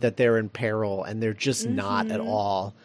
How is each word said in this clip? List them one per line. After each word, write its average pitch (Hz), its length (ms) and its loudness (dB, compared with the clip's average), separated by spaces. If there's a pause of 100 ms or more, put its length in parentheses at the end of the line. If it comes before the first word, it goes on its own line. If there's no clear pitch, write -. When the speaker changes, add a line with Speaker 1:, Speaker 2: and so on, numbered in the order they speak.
Speaker 1:
that 117 140 2
they're 117 220 6
in 110 100 0
peril 107 560 -2
and 110 180 -6
they're 110 120 0
just 117 340 -2
not 101 440 0
at 107 100 -2
Speaker 2:
Mm-hmm. 110 80 -4
Speaker 1:
all. 101 440 0 (120)